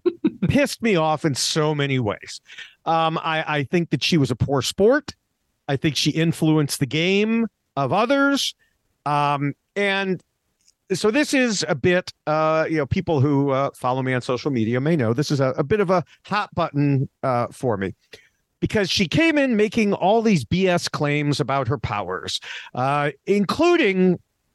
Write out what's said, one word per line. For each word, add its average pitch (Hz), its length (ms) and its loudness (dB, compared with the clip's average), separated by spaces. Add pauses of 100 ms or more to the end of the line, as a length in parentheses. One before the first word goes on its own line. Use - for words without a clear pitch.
(240)
<laughs> - 240 -2
pissed - 360 0
me 220 120 2
off 156 300 0
in 151 80 2
so 151 400 0
many 139 240 0
ways. - 420 -4 (460)
Um, 160 380 0
I, 160 240 -2
I 151 160 -2
think 170 260 -2
that 147 140 -2
she - 160 2
was 135 100 2
a 127 60 -2
poor 135 260 0
sport. 247 540 2 (520)
I 143 80 -2
think 147 200 -2
she - 160 0
influenced 156 680 0
the 143 60 0
game 202 640 0 (280)
of 139 180 0
others. 277 600 2 (540)
Um, 143 460 0 (220)
and 196 480 -2 (680)
so 208 200 0
this 285 240 0
is 240 340 0
a 170 60 0
bit, 180 360 0 (140)
uh, 156 420 2
you 160 100 -2
know, 147 100 0
people 170 340 0
who, 139 300 2
uh, 135 240 0
follow 127 260 -2
me 131 120 -2
on 123 80 0
social 127 280 -4
media 120 320 0
may 160 140 2
know 117 180 0
this 139 160 -2
is 143 100 0
a, 135 120 2
a 156 120 -4
bit 208 180 0
of 180 100 0
a 180 120 2 (200)
hot 196 320 -4
button, 143 520 0 (140)
uh, 123 300 0
for 117 260 -4
me 95 160 -4 (680)
because - 300 -2
she 196 180 0
came 320 300 2
in 269 180 2
making 208 380 2
all 214 300 2
these 196 200 2
B 185 240 0
S 175 220 0
claims 147 500 0
about 135 280 0
her 143 100 -2
powers, 98 640 -6 (320)
uh, 143 380 0 (160)
including 202 920 2 (360)